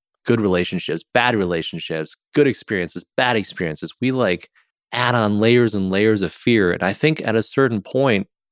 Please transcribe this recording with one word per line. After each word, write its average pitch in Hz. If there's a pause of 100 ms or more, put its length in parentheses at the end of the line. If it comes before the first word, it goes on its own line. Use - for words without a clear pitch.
(260)
good 117
relationships, 90 (100)
bad 120
relationships, 82 (200)
good 143
experiences, 92 (120)
bad 123
experiences, 85
we, 131
like, 104 (420)
add 123
on 104
layers 117
and 95
layers 104
of 117
fear. 104
And -
I 92
think 156
at 110
a 110
certain 117
point, 123 (240)